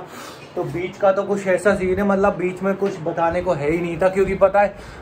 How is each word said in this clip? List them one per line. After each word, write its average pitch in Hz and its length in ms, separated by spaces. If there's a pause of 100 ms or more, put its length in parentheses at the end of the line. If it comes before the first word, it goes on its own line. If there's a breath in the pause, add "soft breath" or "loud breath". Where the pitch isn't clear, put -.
(560 loud breath)
तो 175 100
बीच 170 320
का 196 140
तो 196 120
कुछ 196 240
ऐसा 185 280
scene 185 220
है, 202 80
मतलब 196 320
बीच 180 260
में 196 120
कुछ 196 260
बताने 165 400
को 175 120
है 143 180
ही 170 60
नहीं 170 200
था, 185 120
क्योंकि 190 280
पता 196 240
है 202 140 (260 loud breath)